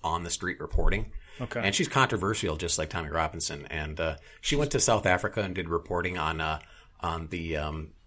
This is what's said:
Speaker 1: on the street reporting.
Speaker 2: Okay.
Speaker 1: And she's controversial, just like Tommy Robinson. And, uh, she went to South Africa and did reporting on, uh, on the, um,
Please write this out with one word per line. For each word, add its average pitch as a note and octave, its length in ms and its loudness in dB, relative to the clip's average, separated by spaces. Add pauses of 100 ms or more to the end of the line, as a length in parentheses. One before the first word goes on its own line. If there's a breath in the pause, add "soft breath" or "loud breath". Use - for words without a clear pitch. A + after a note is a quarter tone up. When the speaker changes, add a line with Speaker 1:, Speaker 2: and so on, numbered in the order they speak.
Speaker 1:
on E2 200 -2
the E2+ 60 -6
street F2+ 300 -2
reporting. - 520 4 (280 loud breath)
Speaker 2:
Okay. B2 220 -4
Speaker 1:
And G2 120 2
she's D#3 140 2
controversial, G#2 680 2
just E2+ 220 0
like D#2+ 120 -2
Tommy E2 200 -4
Robinson. D#2+ 560 -2
And, D2+ 320 -6
uh, D#2+ 180 0 (240 loud breath)
she - 160 0
went C#3+ 160 2
to - 80 2
South A2 260 4
Africa F#2+ 360 2
and F#2 120 -4
did F2 140 -4
reporting F2 500 -2
on, D#2+ 220 -2
uh, D#2 200 -2 (400 loud breath)
on E2 280 -4
the, E2 280 -4
um, D#2 360 -6 (140)